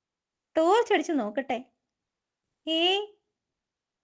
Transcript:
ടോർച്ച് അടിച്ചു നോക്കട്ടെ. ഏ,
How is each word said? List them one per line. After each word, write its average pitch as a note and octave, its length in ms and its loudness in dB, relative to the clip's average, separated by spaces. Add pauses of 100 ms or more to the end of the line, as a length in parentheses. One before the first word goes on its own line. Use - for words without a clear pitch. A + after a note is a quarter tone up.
(560)
ടോർച്ച് G4 360 2
അടിച്ചു E4 200 0
നോക്കട്ടെ. B3+ 520 -4 (1040)
ഏ, F4+ 380 0 (960)